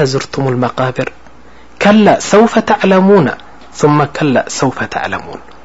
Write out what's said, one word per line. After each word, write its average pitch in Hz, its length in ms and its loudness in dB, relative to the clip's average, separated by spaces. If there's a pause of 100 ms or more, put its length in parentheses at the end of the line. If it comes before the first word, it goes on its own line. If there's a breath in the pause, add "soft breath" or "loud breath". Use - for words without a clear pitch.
ዙርቱም 135 420 -4
ልመቃብር፣ 127 640 -4 (720 soft breath)
ከላ 208 280 4 (160)
ሰውፈ 220 300 2 (120)
ተዕለሙና 190 640 2 (460)
ثመ 147 260 0 (120)
ከላ 143 240 -2 (140)
ሰውፈ - 300 -4 (100)
ተዕለሙን።" - 520 -10 (240)